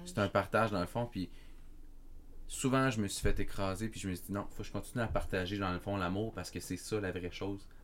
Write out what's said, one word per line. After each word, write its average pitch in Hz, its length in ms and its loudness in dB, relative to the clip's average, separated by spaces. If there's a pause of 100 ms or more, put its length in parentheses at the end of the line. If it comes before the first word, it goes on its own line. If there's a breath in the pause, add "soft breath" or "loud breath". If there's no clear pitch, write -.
C'est - 120 -2
un 101 100 4
partage, 107 440 4
dans 92 80 2
le 85 60 2
fond, 120 200 -2
puis 90 240 -4 (1160 loud breath)
souvent, 135 420 4
je 110 100 2
me 101 60 4
suis - 160 -4
fait 101 160 6
écraser, 98 500 2
puis - 120 -6
je 98 80 -2
me 92 60 0
suis - 120 -6
dit, « 101 60 -4
Non, 101 180 0
faut - 120 -6
que - 60 -6
je - 40 -6
continue 110 300 -2
à 110 40 2
partager, 95 520 0
dans 95 140 2
le 90 60 0
fond, 101 180 0
l'amour, 98 360 0
parce 90 180 -6
que 90 80 -6
c'est 90 180 -4
ça, 107 240 -2
la 92 120 0
vraie 87 180 -4
chose 98 380 -4 (160)